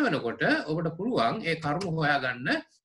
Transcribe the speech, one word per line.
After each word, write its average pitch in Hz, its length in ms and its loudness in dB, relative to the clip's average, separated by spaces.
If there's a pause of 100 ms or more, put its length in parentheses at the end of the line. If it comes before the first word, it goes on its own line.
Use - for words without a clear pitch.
වෙනකොට 120 400 0 (220)
ඔබට 160 300 -2
පුළුවන් 214 480 0
ඒ 165 120 0
කරුණු 180 360 -2
හොයාගන්න 139 560 0 (360)